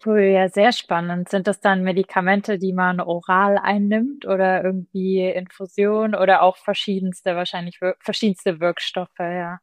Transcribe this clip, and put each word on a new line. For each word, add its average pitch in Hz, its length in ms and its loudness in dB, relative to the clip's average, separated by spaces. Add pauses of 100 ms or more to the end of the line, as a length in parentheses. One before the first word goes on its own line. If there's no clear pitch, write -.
Cool, 214 160 2
ja, 190 260 4
sehr 202 240 4
spannend. 175 560 -4
Sind 190 180 -2
das 202 140 -2
dann 190 240 2
Medikamente, 190 720 0
die 190 140 -2
man 180 300 0
oral 190 560 2
einnimmt 214 680 0
oder 185 380 2
irgendwie 190 600 -2
Infusion 202 920 -2
oder 185 260 4
auch 185 140 6
verschiedenste, 190 800 -4
wahrscheinlich 175 460 -8
wir-, 185 180 -2
verschiedenste 196 640 -2
Wirkstoffe, - 580 -4
ja? 175 440 -6